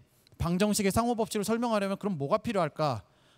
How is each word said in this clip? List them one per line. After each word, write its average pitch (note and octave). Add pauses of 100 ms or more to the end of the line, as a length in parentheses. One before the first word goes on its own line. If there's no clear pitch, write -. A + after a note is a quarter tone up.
(400)
방정식의 G3
상호 A#3+
법칙을 G#3+
설명하려면 G#3+
그럼 G3
뭐가 C#3+
필요할까 D#3 (340)